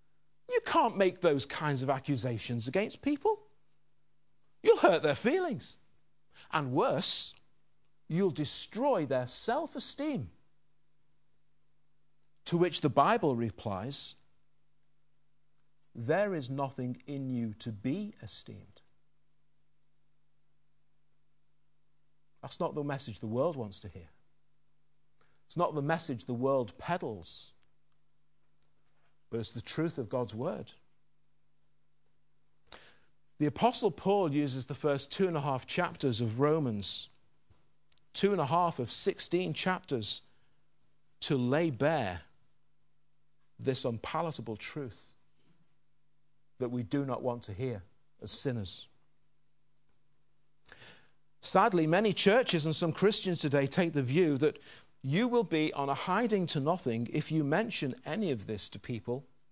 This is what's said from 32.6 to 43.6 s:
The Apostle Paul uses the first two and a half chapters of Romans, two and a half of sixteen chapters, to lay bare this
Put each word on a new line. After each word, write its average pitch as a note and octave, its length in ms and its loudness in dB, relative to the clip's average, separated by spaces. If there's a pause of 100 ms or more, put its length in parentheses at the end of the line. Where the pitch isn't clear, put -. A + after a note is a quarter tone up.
The D3 80 2
Apostle A3 440 2
Paul F#3+ 420 0
uses C3+ 340 0
the C#3+ 80 -8
first C#3 360 -2
two G3 160 2
and E3+ 100 0
a D3 40 2
half C#3 260 -2
chapters D3+ 540 0
of A2+ 180 -2
Romans, C3+ 680 0 (1040)
two - 180 2
and G3 100 2
a C#3+ 60 2
half E3+ 320 2
of A#2+ 140 -2
sixteen - 600 0
chapters, D3 720 -2 (960)
to - 160 -2
lay C3+ 340 2
bare B2 520 -2 (1400)
this B2+ 260 -2